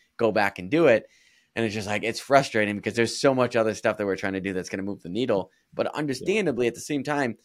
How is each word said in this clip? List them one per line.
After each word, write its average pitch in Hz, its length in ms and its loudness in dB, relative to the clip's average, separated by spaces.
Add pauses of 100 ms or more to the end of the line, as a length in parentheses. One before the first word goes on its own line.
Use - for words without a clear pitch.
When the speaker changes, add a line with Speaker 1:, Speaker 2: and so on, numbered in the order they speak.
(180)
Speaker 1:
Go 113 120 4
back 101 300 0
and 92 100 -10
do 156 160 4
it." 113 220 6 (480)
And 113 80 0
it's 104 100 -2
just, 104 140 -6
like, 104 160 -2
it's 117 160 -4
frustrating 107 560 2
because 104 180 -4
there's 113 240 0
so 139 160 4
much 123 220 0
other 110 180 2
stuff 110 220 0
that 104 100 -2
we're 95 100 0
trying 95 180 -4
to 95 60 -2
do 95 120 -4
that's 92 160 -4
gonna 98 160 -6
move 98 180 -8
the 82 60 -12
needle. 104 420 0 (220)
But 110 160 -2
understandably, 143 800 -2
Speaker 2:
Yeah. - 20 2
Speaker 1:
at 113 60 0
the - 60 -14
same 143 220 -6
time, 143 420 -2